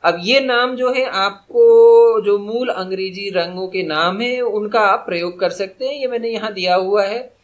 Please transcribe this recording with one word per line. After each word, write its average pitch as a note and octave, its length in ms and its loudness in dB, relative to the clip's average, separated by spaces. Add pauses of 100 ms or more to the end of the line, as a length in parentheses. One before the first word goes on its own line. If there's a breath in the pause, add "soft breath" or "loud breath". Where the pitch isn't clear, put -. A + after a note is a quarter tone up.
अब E3+ 180 0
ये B3 200 2
नाम B3+ 360 -2
जो B3+ 160 -2
है, C4 120 -2
आपको A3+ 1160 4
जो G3+ 180 0
मूल A#3 300 -4
अंग्रेजी F#3+ 600 -6
रंगों F3+ 380 -4
के F#3 140 -4
नाम E3 380 -2
हैं B3 220 -4
उनका G#3+ 380 -2
आप G#3 280 2
प्रयोग F3 320 -6
कर F3+ 100 0
सकते F#3+ 360 -8
हैं। C#4+ 80 -6
ये C#4 120 -6
मैंने A#3 220 -6
यहाँ A3 240 -6
दिया F3+ 220 -2
हुआ G3 300 0
है, A3+ 280 -8 (120 soft breath)